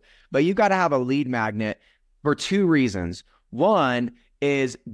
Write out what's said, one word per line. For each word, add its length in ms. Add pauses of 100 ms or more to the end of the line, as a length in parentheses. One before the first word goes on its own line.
(320)
But 120
you've 140
gotta 180
have 160
a 80
lead 280
magnet 520 (440)
for 120
two 320
reasons. 560 (280)
One 600 (300)
is 360 (160)